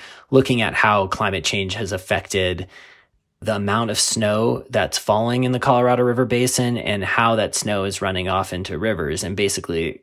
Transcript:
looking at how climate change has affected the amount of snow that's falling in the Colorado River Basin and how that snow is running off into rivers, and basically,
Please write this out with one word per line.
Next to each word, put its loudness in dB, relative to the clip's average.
looking 4
at -2
how 4
climate -2
change -2
has -6
affected -2
the -2
amount -2
of -2
snow 0
that's 0
falling 2
in 0
the 0
Colorado 4
River 4
Basin 0
and -4
how 2
that 0
snow -2
is -4
running -2
off -2
into -6
rivers, -2
and -6
basically, -2